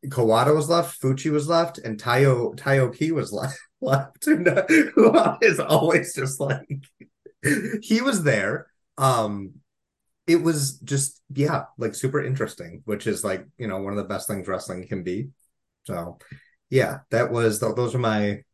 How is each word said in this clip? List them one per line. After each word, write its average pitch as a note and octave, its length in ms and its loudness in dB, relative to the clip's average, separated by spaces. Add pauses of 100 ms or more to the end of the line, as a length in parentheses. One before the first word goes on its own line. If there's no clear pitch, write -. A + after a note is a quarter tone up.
Kawada A#2+ 480 4
was D#3 140 0
left, E3+ 320 0
Fuchi C3+ 300 0
was D3 180 -2
left, E3+ 300 0
and A2 200 -8
Taiyo, B2 580 2
Taiyo C3+ 380 2
Ki D#3 180 -2
was B2+ 200 -4
<laughs> G2 80 -6
left, C3+ 180 -6 (220)
left, C#3 460 -2
who, D4 180 2 (500)
who - 460 6
is G3+ 180 4
always D#3 560 2
just, C3+ 260 -6
like, C#3 280 -4 (760)
<laughs> G#3 380 -2
he A3 220 0
was A3+ 200 0
there. A2+ 440 0 (320)
Um, G#2+ 560 0 (760)
it E3+ 120 4
was D3+ 380 -2
just, C3+ 420 -4 (140)
yeah, D3 300 -2 (140)
like, D3 180 -6
super - 260 -4
interesting, G2+ 600 -8
which G#2 240 -6
is, G2 160 -4
like, F#2+ 200 -4 (140)
you A#2+ 80 -8
know, F#2+ 120 -6
one G2 140 -8
of G2+ 40 -6
the G2+ 80 -4
best - 240 -8
things G2 180 -6
wrestling F2+ 400 -8
can F#2+ 160 -8
be. F#2+ 280 -6 (540)
So, E2+ 340 -10 (520)
yeah, C3 300 0 (100)
that A#2 220 0
was, A2+ 260 0
th-, A2 160 -2
those A#2 220 -2
are - 20 0
my G#2+ 560 0